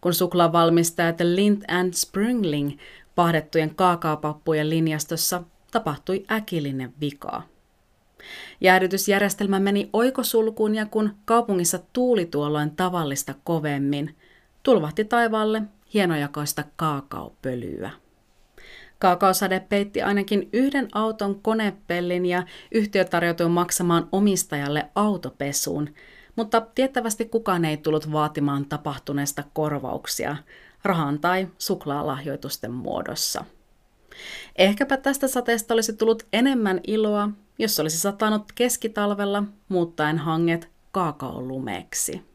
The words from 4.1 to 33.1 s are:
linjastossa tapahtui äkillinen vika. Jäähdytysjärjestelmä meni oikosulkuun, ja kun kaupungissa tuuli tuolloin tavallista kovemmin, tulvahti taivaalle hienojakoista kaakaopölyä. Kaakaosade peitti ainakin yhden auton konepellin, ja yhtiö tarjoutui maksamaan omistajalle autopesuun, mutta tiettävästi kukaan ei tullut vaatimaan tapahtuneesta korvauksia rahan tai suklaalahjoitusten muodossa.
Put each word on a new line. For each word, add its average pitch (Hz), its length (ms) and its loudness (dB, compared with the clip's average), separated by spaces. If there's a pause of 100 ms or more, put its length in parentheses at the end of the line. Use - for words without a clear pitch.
linjastossa 160 720 -2 (280)
tapahtui 220 600 -2
äkillinen 143 720 -4
vika. - 420 -6 (1200)
Jäähdytysjärjestelmä 190 1000 2
meni 202 320 0
oikosulkuun, 220 800 0
ja 214 120 -2
kun 214 280 -2 (100)
kaupungissa 202 540 2 (140)
tuuli 240 340 2
tuolloin 147 440 0
tavallista 156 640 -2 (100)
kovemmin, 143 720 -2 (460)
tulvahti 190 420 2
taivaalle 220 580 0 (320)
hienojakoista 147 680 0 (120)
kaakaopölyä. 127 1120 -6 (1080)
Kaakaosade 185 640 2
peitti 202 420 -2
ainakin 202 500 0
yhden 269 400 0
auton 208 500 -2
konepellin, 180 840 -2
ja 180 160 0 (300)
yhtiö 208 320 2
tarjoutui 170 440 0
maksamaan 170 640 2
omistajalle 156 840 0
autopesuun, 165 960 -2 (480)
mutta 226 380 0
tiettävästi 233 500 -2
kukaan 214 400 0
ei 151 120 0
tullut 156 360 -2
vaatimaan 147 540 0
tapahtuneesta 143 840 -6
korvauksia 147 840 -4 (460)
rahan 151 380 0
tai 180 280 0 (100)
suklaalahjoitusten 143 1120 -4
muodossa. - 720 -6 (1120)